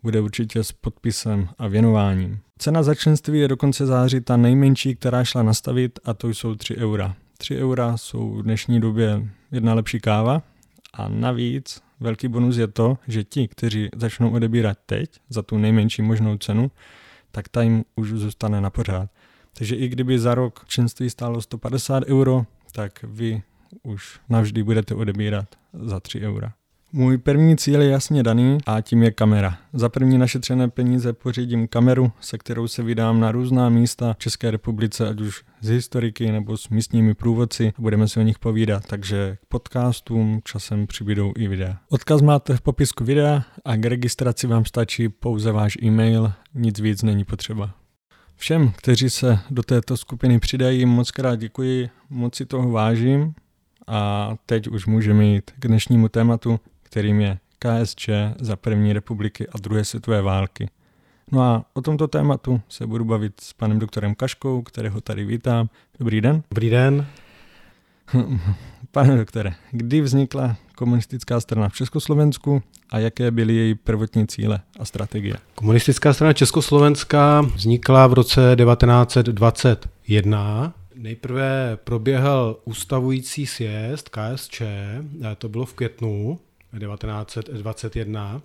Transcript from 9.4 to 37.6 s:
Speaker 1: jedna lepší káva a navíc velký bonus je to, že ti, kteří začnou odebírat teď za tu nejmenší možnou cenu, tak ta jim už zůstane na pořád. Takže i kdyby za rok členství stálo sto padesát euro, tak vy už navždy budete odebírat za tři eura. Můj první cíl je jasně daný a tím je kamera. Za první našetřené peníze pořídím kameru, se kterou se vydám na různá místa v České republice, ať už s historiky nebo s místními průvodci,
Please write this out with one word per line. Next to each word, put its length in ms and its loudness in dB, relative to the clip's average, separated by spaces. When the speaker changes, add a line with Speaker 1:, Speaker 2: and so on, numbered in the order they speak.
Speaker 1:
jedna 220 0
lepší 260 -2
káva 420 0
a 160 -8
navíc 720 -4
velký 280 -6
bonus 300 0
je 100 0
to, 300 0
že 160 -2
ti, 240 -4
kteří 480 -4
začnou 340 -2
odebírat 560 0
teď 240 -6
za 120 -6
tu 160 -4
nejmenší 440 2
možnou 360 0
cenu, 340 -2
tak 180 -12
ta 120 -2
jim 220 2
už 140 -4
zůstane 520 -4
na 80 -2
pořád. 400 -4
Takže 180 -6
i 120 -4
kdyby 320 0
za 160 2
rok 320 -4
členství 420 -2
stálo 320 -6
sto 160 -12
padesát 500 -4
euro, 380 2
tak 320 -12
vy 380 -8
už 360 -14
navždy 340 0
budete 320 -2
odebírat 500 -4
za 260 -8
tři 220 -12
eura. 320 -8
Můj 220 4
první 400 4
cíl 240 2
je 80 6
jasně 340 0
daný 420 4
a 160 -2
tím 220 4
je 80 6
kamera. 460 2
Za 160 0
první 280 2
našetřené 500 0
peníze 460 -2
pořídím 540 -4
kameru, 520 4
se 180 -14
kterou 300 -8
se 160 -8
vydám 360 0
na 120 2
různá 380 2
místa 440 2
v 40 -8
České 340 -6
republice, 580 -4
ať 120 -6
už 220 -8
s 60 -6
historiky 640 -2
nebo 260 -4
s 120 -14
místními 440 2
průvodci, 640 -2